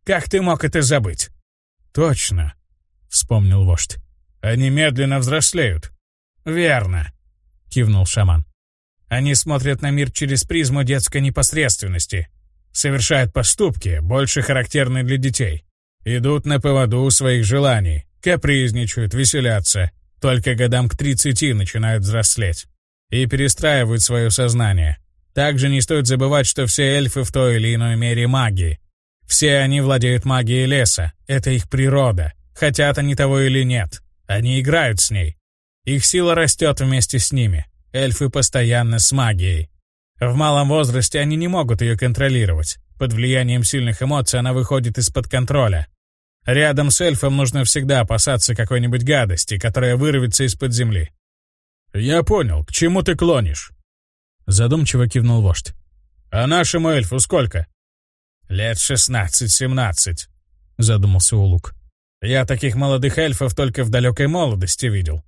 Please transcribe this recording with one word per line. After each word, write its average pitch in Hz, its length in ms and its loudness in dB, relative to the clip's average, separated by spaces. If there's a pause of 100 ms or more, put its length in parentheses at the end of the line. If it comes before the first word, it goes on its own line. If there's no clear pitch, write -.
Как 185 240 -2
ты 190 140 0
мог 170 220 0
это 156 180 0
забыть?» 123 480 -2 (640)
«Точно», 107 640 -2 (540)
вспомнил 98 560 2
вождь. - 320 0 (460)
«Они 120 280 0
медленно 139 480 0
взрослеют». 131 720 -2 (520)
«Верно», 127 680 0 (560)
кивнул 107 380 2
шаман. 85 380 2 (640)
«Они 135 260 0
смотрят 139 480 -2
на 143 80 -2
мир 143 200 0
через 135 340 -2
призму 143 400 0
детской 135 360 0
непосредственности, 127 1080 -2 (440)
совершают 135 600 0
поступки, 113 680 0
больше 127 420 0
характерные 131 640 -2
для 131 120 0
детей, 120 480 -2 (400)
идут 123 420 -2
на 147 140 0
поводу 131 420 2
у 135 80 2
своих 123 340 2
желаний, 107 640 2 (160)
капризничают, 123 920 0
веселятся, 117 760 0 (300)
только 127 340 0
годам 123 340 2
к - 80 -4
тридцати 143 560 0
начинают 110 500 -2
взрослеть 101 640 -2 (440)
и 127 160 0
перестраивают 131 760 0
свое 117 280 0
сознание. 104 680 0 (360)
Также 139 340 0
не 135 120 0
стоит 143 260 0
забывать, 135 400 2
что 135 200 -2
все 143 180 0
эльфы 135 380 0
в - 100 -4
той 127 240 2
или 113 180 0
иной 117 220 0
мере 120 300 0
маги. 104 540 0 (460)
Все 143 320 2
они 139 220 2
владеют 123 440 2
магией 127 420 0
леса, 120 460 0 (140)
это 135 240 -2
их 123 180 0
природа, 131 640 2 (220)
хотят 147 440 0
они 143 160 0
того 135 260 2
или 131 220 2
нет, 123 400 -2 (240)
они 120 340 0
играют 135 400 0
с - 100 0
ней. 87 260 -4 (480)
Их 135 200 -2
сила 175 300 2
растет 156 460 0
вместе 131 380 0
с - 140 -2
ними, 107 340 0 (260)
эльфы 131 360 -2
постоянно 120 680 0
с - 140 2
магией. 92 580 0 (500)
В 123 160 0
малом 143 320 2
возрасте 139 500 0
они 147 160 0
не 170 140 -2
могут 135 340 -2
ее 117 160 0
контролировать, 117 800 0 (180)
под 127 160 -4
влиянием 123 520 0
сильных 120 380 -2
эмоций 131 360 -2
она 127 140 -2
выходит 127 460 -2
из-под 120 300 -2
контроля. 120 600 0 (580)
Рядом 143 460 2
с - 80 2
эльфом 143 360 0
нужно 135 280 0
всегда 135 360 2
опасаться 117 540 0
какой-нибудь 120 480 0
гадости, 117 560 0
которая 123 380 0
вырвется 135 480 0
из-под 127 280 -2
земли». 110 380 -2 (800)
«Я 135 300 0
понял, 117 420 0
к - 60 -12
чему 175 320 2
ты 170 140 0
клонишь?» 120 560 0 (720)
Задумчиво 123 640 2
кивнул 117 340 2
вождь. - 300 0 (580)
«А 113 160 -2
нашему 165 440 0
эльфу 131 280 0
сколько?» 120 480 0 (800)
«Лет 104 300 -4
шестнадцать-семнадцать», 120 1500 -2 (500)
задумался 101 580 2
Улук. 95 380 0 (480)
«Я 127 240 0
таких 127 300 -2
молодых 135 420 0
эльфов 139 360 -2
только 135 280 -2
в 113 80 -2
далекой 123 380 0
молодости 131 580 -2
видел, 85 420 -2